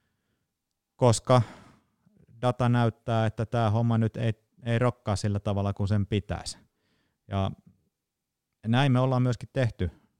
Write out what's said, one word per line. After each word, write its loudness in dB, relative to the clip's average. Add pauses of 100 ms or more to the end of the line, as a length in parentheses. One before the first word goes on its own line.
(960)
koska 4 (1000)
data 0
näyttää, 0
että -4
tää 0
homma 0
nyt 0
ei, -2 (300)
ei -2
rokkaa -2
sillä -2
tavalla -2
kuin -4
sen 0
pitäisi. -6 (680)
Ja -2 (1160)
näin 2
me 4
ollaan 0
myöskin -4
tehty. -2 (300)